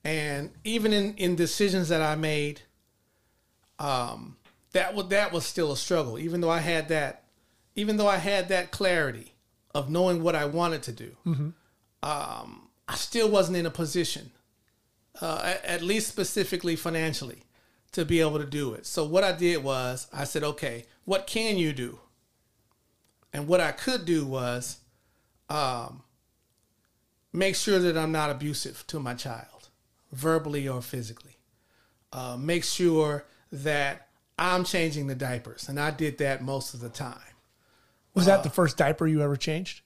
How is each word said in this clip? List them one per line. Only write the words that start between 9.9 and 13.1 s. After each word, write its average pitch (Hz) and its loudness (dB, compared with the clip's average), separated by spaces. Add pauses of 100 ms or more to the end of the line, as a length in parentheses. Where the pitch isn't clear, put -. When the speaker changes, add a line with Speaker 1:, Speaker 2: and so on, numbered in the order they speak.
Speaker 1:
knowing 175 4
what 165 4
I 147 0
wanted 160 0
to 127 -10
do, 113 -14 (100)
Speaker 2:
Mm-hmm. 147 0 (540)
Speaker 1:
um, - -8 (200)
I - -6
still 226 2